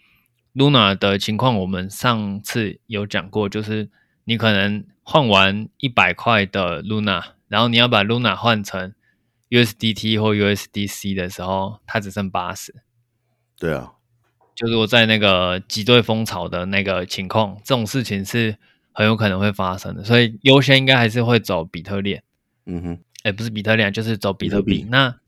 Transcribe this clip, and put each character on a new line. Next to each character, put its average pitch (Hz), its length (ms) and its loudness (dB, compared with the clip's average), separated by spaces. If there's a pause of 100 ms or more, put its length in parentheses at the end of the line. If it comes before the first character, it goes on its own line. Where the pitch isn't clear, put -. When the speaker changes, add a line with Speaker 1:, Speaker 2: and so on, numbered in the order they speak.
(540)
Speaker 1:
Luna 127 440 4
的 101 200 2
情 107 200 -4
况 120 200 2
我 92 80 -2
们 95 240 -4
上 107 540 -4
次 107 420 -6
有 104 220 -6
讲 98 220 -6
过， 101 200 -2
就 107 140 -6
是 107 260 -6 (360)
你 113 120 -2
可 110 140 2
能 101 340 0 (160)
换 143 260 2
完 101 400 4 (120)
一 135 100 -4
百 92 240 2
块 107 320 2
的 87 380 -4
Luna， 101 400 -2 (240)
然 104 140 0
后 120 60 4
你 117 100 0
要 120 100 6
把 110 160 4
Luna 113 320 0
换 110 280 0
成 95 300 -10 (560)
U 120 140 6
S 113 120 -2
D 110 180 -2
T 107 260 -2
或 107 160 2
U 104 100 2
S 101 260 0
D 101 140 -6
C 98 300 -8
的 90 120 -4
时 95 140 -12
候， 95 460 -4
它 113 120 -6
只 101 120 -8
剩 98 180 -6
八 87 240 -6
十。 - 220 -16 (840)
Speaker 2:
对 82 160 -4
啊。 64 200 -8 (640)
Speaker 1:
就 117 120 -6
如 113 100 0
果 110 80 2
在 113 220 4
那 110 100 4
个 92 500 2
挤 107 160 -6
兑 120 160 6
风 110 240 0
潮 87 240 -6
的 90 200 -6
那 98 160 0
个 92 240 -2
情 95 200 -8
况， 104 360 -2
这 135 100 -2
种 117 100 0
事 123 200 -4
情 98 200 -4
是 110 320 -2 (360)
很 - 120 -2
有 110 120 4
可 104 120 2
能 92 120 0
会 104 120 2
发 92 240 -2
生 95 200 -10
的， 90 80 -12
所 120 180 4
以 113 220 0
优 139 180 8
先 135 160 4
应 131 80 2
该 131 100 4
还 117 140 4
是 117 140 0
会 117 160 4
走 87 260 -2
比 85 160 -12
特 98 180 -6
链。 98 220 -4 (460)
Speaker 2:
嗯 87 160 -6
哼。 85 160 -8 (240)
Speaker 1:
哎， 107 80 -2
不 98 100 -8
是 117 80 -6
比 107 140 -8
特 110 120 2
链， 101 160 2
就 110 120 -4
是 113 120 -2
走 101 160 -2
比 - 160 -6
特 101 140 0
币。 98 120 0
Speaker 2:
比 82 60 2
特 - 40 -8
币。 107 80 -12
Speaker 1:
那 131 240 2 (120)